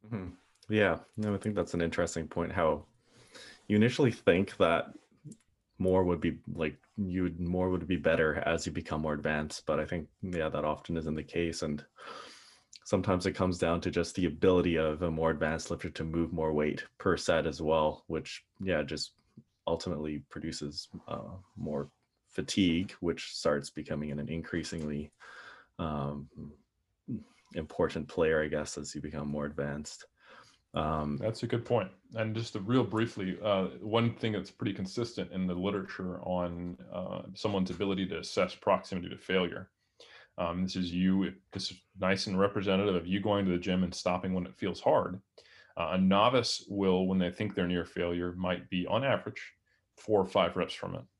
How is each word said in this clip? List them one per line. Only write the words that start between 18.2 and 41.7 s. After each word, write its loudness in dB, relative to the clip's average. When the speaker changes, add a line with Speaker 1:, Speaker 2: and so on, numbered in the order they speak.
Speaker 1:
yeah, 2
just -6
ultimately -2
produces, -8
uh, -8
more -4
fatigue, 2
which -4
starts 0
becoming -6
an -6
increasingly, -4
um, -4
important -2
player, 4
I 0
guess, -4
as -10
you -8
become -6
more -4
advanced. -6
Um, 0
Speaker 2:
That's -4
a -4
good -2
point. 0
And -2
just -6
to -6
real 4
briefly, -2
uh, 4
one 2
thing -2
that's -4
pretty -4
consistent -4
in -2
the -2
literature -4
on, -4
uh, -6
someone's 0
ability 0
to -6
assess 0
proximity 0
to -10
failure. 0
Um, 0
this -4
is 0
you, 4
this -6